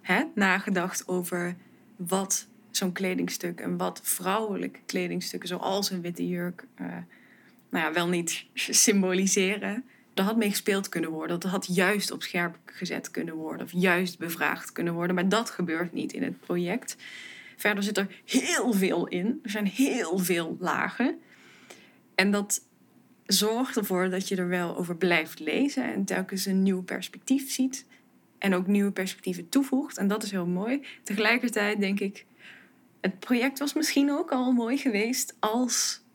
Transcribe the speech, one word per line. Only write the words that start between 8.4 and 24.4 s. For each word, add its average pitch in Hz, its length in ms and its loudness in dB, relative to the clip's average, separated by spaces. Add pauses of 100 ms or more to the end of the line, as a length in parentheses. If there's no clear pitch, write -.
symboliseren?" 196 1300 2 (300)
Er 196 100 2
had 220 140 2
mee 208 120 4
gespeeld 196 400 0
kunnen 165 200 -2
worden. 160 300 -2
Dat 185 120 -2
had 190 240 -2
juist 196 360 2
op - 120 -6
scherp 175 420 -2
gezet - 460 -8
kunnen 170 240 -6
worden 160 300 -8
of - 80 -14
juist 180 460 2
bevraagd 165 520 -2
kunnen 170 220 -2
worden. 175 220 0
Maar 185 140 2
dat 220 200 2
gebeurt 170 440 -2
niet - 200 -4
in - 100 -4
het 180 160 -4
project. 175 560 -2 (600)
Verder 202 260 0
zit 208 140 -2
er 196 280 -4
heel 277 480 2
veel 185 340 2
in. 208 360 0
Er 214 60 -10
zijn 208 160 -2
heel 196 520 2
veel 170 420 0
lagen. 240 600 0 (960)
En 196 160 4
dat 202 300 0 (640)
zorgt 220 520 2
ervoor 185 320 0
dat 185 180 -2
je 196 80 0
er 180 120 -2